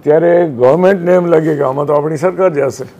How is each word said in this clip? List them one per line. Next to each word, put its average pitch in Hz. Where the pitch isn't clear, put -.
ત્યારે 170
ગવર્મેન્ટને 170
એમ 180
લાગે 160
કે 143
આમાં 139
તો 147
આપણી 147
સરકાર 180
જશે. 135